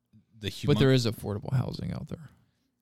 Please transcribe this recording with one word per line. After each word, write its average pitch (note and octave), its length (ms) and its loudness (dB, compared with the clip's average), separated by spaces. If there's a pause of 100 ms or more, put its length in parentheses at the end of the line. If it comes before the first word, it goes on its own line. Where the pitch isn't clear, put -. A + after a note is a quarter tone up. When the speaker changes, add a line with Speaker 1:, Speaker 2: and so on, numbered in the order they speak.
(400)
Speaker 1:
the G2 80 -6
Speaker 2:
But - 60 -2
Speaker 1:
human C#3+ 240 2
Speaker 2:
there C3+ 140 6
is B2 140 4
affordable G#2+ 480 -4
housing - 380 -2
out - 160 -8
there. D3 220 -14 (520)